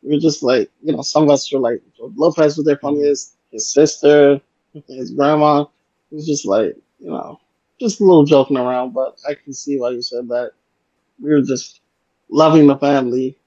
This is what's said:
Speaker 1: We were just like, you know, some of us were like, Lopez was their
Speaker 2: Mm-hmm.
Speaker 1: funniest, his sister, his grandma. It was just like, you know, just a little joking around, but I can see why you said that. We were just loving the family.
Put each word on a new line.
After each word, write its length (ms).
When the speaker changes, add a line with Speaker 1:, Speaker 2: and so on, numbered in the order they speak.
Speaker 1:
We 120
were 60
just 220
like, 280
you 120
know, 80
some 220
of 60
us 220
were 80
like, 220
Lopez 580
was 100
their 100
Speaker 2:
Mm-hmm. 100
Speaker 1:
funniest, 480
his 220
sister, 680
his 260
grandma. 500
It 520
was 120
just 200
like, 300
you 100
know, 300
just 200
a 40
little 200
joking 320
around, 360
but 260
I 60
can 180
see 260
why 120
you 120
said 260
that. 240
We 80
were 120
just 380
loving 380
the 100
family. 600